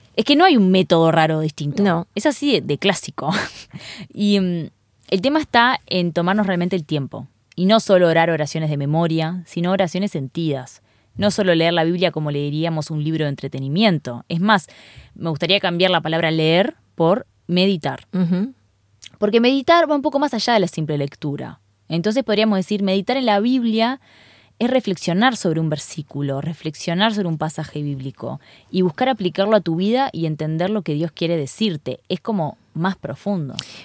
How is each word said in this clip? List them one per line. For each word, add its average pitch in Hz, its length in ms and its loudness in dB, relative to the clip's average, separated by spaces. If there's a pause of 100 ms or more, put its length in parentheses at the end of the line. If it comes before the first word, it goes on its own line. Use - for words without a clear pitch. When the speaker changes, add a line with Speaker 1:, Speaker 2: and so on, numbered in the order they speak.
(160)
Speaker 1:
es 226 80 0
que 294 100 4
no 320 100 6
hay 359 120 6
un 190 140 6
método 165 420 4
raro 160 260 2
o - 20 -2
distinto. 151 420 -4
Speaker 2:
No. 180 320 0
Speaker 1:
Es - 100 -6
así 285 280 0
de, 180 100 2
de 143 160 -2
clásico. - 520 -2 (420)
<laughs> - 400 -16
Y, 202 280 2
mm, 175 300 -2 (400)
el 190 120 0
tema 285 180 2
está 247 460 2
en 175 260 -2
tomarnos 185 340 0
realmente 180 300 -2
el 160 80 -4
tiempo. 147 440 -6 (260)
Y 175 120 -2
no 220 140 6
solo 180 280 4
orar 165 220 4
oraciones 156 400 -2
de 147 60 -2
memoria, 160 720 0
sino 175 260 -4
oraciones 190 400 -2
sentidas. 139 680 -6 (340)
No 202 140 0
solo 185 240 2
leer 165 180 2
la 170 120 2
Biblia 175 280 0
como 151 180 -4
leeríamos 151 600 -4
un 151 120 -4
libro 156 220 -2
de 143 60 -2
entretenimiento. 143 960 -2
Es 170 120 -2
más, 202 260 2 (480)
me 165 160 -6
gustaría 175 300 0
cambiar 180 300 2
la 170 120 2
palabra 165 280 0
leer 165 460 2 (180)
por 175 320 2 (200)
meditar. 175 640 0
Speaker 2:
Ujú. 185 400 0 (640)
Speaker 1:
Porque 208 220 4
meditar 277 500 4
va 294 60 4
un 269 60 -2
poco 285 160 -2
más 285 160 0
allá 233 200 -2
de 214 60 4
la 175 80 0
simple 156 300 -4
lectura. 143 600 -6 (300)
Entonces 208 340 0
podríamos 214 360 2
decir, 196 240 -2
meditar 196 340 0
en 262 100 -2
la 202 140 2
Biblia 233 580 0 (640)
es 147 100 0
reflexionar 220 640 0
sobre 165 240 0
un 160 100 0
versículo, 143 680 -6
reflexionar 170 760 -4
sobre 202 140 -2
un 160 100 -2
pasaje 156 420 -6
bíblico 135 600 -8 (320)
y 185 100 0
buscar 180 260 0
aplicarlo 202 480 0
a 202 40 4
tu 165 160 -2
vida 226 360 0
y 165 140 -4
entender 156 420 -2
lo 214 140 -2
que 151 120 -4
Dios 156 180 -2
quiere 170 240 -2
decirte. 151 720 -4
Es 180 120 -4
como 190 380 -4 (160)
más 185 220 -2
profundo. 156 580 -6 (300)